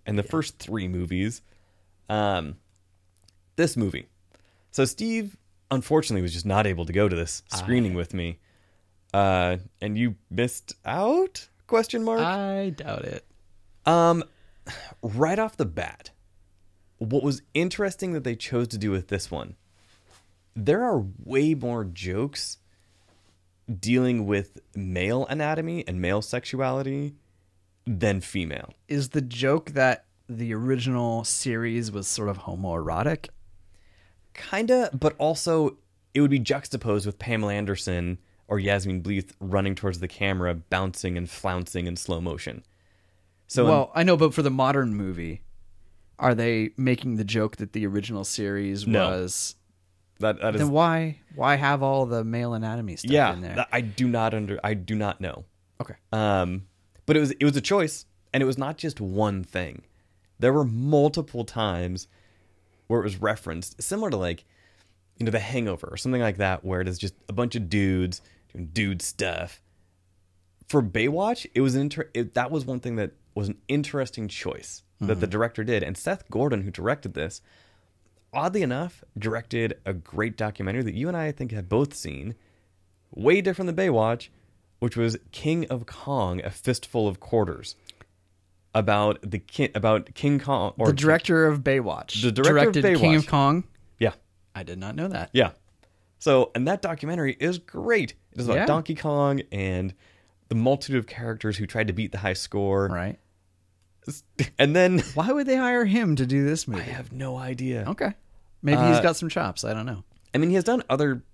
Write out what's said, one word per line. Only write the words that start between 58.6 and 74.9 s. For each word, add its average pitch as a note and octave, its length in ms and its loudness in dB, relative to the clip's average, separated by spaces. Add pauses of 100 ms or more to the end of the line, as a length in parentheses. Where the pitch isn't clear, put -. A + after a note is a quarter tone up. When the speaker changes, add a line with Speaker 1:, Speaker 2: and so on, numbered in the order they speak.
Speaker 1:
just D3+ 220 -6
one G2+ 440 0
thing. F2 400 -6 (540)
There B2+ 140 4
were D3 140 4
multiple C#3+ 800 2
times F#2 600 -4 (800)
where A#2 120 2
it F#2+ 40 0
was F#2+ 180 -4
referenced, F#2+ 600 -4
similar G#3 280 -4
to, B2 80 0
like, F2 260 -2 (720)
you A2+ 80 -4
know, A2 60 0
The A2+ 80 0
Hangover G#2+ 480 -4
or - 100 -12
something B2+ 240 -2
like G#2 160 0
that, F#2+ 280 0
where F#2 160 -2
it F#2 80 -2
is F2+ 100 -4
just F#2+ 140 -6 (160)
a A2 40 -8
bunch A#2+ 220 -2
of G2+ 140 -4
dudes F#2 520 0 (320)
doing F2 200 -10
dude G2+ 280 -2
stuff. F2 600 -6 (1080)
For D3 160 4
Baywatch, D3 720 0
it A#2+ 80 4
was C3 140 4
an C3+ 60 2
inter-, C#3+ 320 -4
it, - 200 -2
that B2 180 -2
was D3 140 -2
one B2+ 160 -6
thing A#2 160 -6
that G2+ 140 -2 (240)
was G#2 120 -2
an G2+ 100 -6 (120)
interesting C3+ 580 -2
choice - 560 -10 (160)